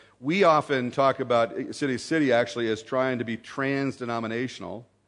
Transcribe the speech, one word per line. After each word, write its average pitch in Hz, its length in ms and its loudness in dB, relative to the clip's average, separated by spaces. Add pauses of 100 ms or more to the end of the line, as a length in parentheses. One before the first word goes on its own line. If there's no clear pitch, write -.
(200)
we 170 240 2
often 143 460 4
talk 135 300 2
about 120 540 0
City 131 240 -2
City 147 340 2
actually 117 360 2
as 110 140 -2
trying 131 360 -2
to 117 60 -4
be 113 120 -4
trans-denominational, 120 1500 -4 (220)